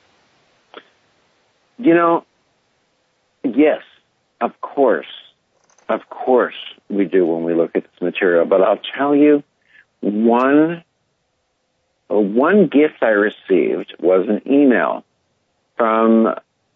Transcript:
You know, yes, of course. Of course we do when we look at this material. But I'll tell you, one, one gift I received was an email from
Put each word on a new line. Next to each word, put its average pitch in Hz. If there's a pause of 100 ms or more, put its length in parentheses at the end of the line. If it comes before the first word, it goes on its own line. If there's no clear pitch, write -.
(1800)
You 139
know, 170 (1160)
yes, 139 (580)
of 120
course. 107 (840)
Of -
course - (340)
we 101
do 90
when 82
we 85
look 82
at 92
this -
material. 87
But 92
I'll 98 (180)
tell 143
you, 147 (560)
one, 131 (1200)
one 127
gift 147
I 123
received 95
was 92
an 104 (100)
email 117 (760)
from 113 (420)